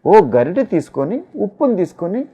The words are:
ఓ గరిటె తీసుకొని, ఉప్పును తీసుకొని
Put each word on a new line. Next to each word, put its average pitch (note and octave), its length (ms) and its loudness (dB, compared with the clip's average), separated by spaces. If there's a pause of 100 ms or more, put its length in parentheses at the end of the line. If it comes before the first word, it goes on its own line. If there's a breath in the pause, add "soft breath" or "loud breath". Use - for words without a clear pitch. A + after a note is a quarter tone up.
ఓ E3+ 80 4 (120)
గరిటె C3 380 0
తీసుకొని, F3 600 -4 (140)
ఉప్పును G#3 380 -2
తీసుకొని F#3 580 -6